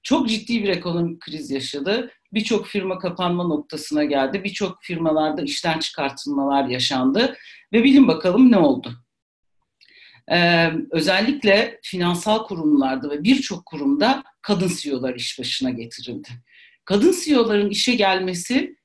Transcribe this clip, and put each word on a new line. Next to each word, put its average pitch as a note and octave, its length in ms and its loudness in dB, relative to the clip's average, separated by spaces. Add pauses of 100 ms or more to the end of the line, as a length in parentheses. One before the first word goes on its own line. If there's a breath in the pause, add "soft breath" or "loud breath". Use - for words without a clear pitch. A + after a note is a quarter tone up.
Çok C4 260 0
ciddi A3 340 -4
bir G3 60 0
ekonomik E3+ 500 -4
kriz D3+ 320 -12
yaşadı. C#3+ 600 -4 (220 loud breath)
Birçok G#3+ 340 -2
firma F#3 320 -4
kapanma F3 440 -2
noktasına D3+ 600 -4
geldi. C#3+ 400 0
Birçok G3 400 -6
firmalarda D#3+ 580 -2
işten D#3 380 -4
çıkartılmalar C#3 880 -2
yaşandı. C3 720 0 (360 loud breath)
Ve A3+ 100 4
bilin C4+ 240 8
bakalım F#3 440 6
ne G3+ 60 6
oldu? C3+ 360 2 (1400 soft breath)
Ee, E3+ 400 4 (200)
özellikle G3+ 920 2
finansal F3+ 600 -2
kurumlarda C#3+ 680 0
ve D3 140 -6
birçok G#3+ 420 0
kurumda D#3 580 0 (180)
kadın F#3 300 0 (100)
C D3 80 -8
E C3+ 60 -2
O'lar B2 200 -6
iş - 240 -10
başına B2+ 300 -4
getirildi. A#2 600 -10 (560 soft breath)
Kadın B3+ 300 4 (100)
C D#4 60 -2
E C4 80 4
O'ların G#3 300 2
işe A3+ 260 0
gelmesi F#3+ 880 -2